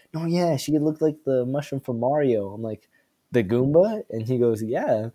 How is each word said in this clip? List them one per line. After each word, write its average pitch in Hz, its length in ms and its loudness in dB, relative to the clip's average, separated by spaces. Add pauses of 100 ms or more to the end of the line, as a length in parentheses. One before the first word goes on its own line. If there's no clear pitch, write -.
(140)
"No, 160 120 -6
yeah, 170 320 2
she 147 220 0
looked 151 220 0
like 156 240 0
the 127 200 2
mushroom 135 360 -4
from 120 180 -6
Mario." 123 540 0
I'm 110 80 -12
like, 110 280 -10 (420)
"The 120 120 4
Goomba?" 147 680 2
And 113 140 -6
he 123 140 -2
goes, 117 260 2
"Yeah." 117 520 -2